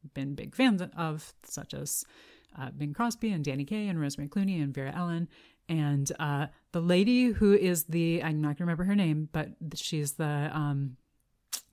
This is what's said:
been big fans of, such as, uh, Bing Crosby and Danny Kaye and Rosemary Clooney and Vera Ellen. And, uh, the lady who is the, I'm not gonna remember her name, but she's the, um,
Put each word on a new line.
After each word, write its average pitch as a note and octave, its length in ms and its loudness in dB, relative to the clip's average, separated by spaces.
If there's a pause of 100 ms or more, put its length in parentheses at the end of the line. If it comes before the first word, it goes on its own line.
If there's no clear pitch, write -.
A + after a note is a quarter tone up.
(140)
been C#3 220 -6
big - 200 -10
fans A3+ 280 4 (120)
of, D#3 380 -6 (100)
such - 300 -12
as, - 320 -6 (520)
uh, C3+ 120 -10
Bing D3 240 -6
Crosby A#3 380 -2
and D#3+ 120 -2
Danny C#3 220 -2
Kaye G#3 220 -4
and F3 120 -2
Rosemary C#3+ 300 -4
Clooney F#3+ 320 0
and C#3 120 -2
Vera C3+ 220 -6
Ellen. E3+ 320 -2 (420)
And, D3 500 2
uh, D3 280 -2 (260)
the E3+ 80 0
lady G#3 500 6
who G3+ 220 6
is F3+ 320 4
the, E3 380 2
I'm D3+ 180 0
not D3 160 0
gonna F3+ 80 -2
remember E3+ 180 0
her G3 120 2
name, D#3 360 2
but D#3 180 -2 (260)
she's D3 380 -2
the, D3 380 0
um, C#3 460 -2 (760)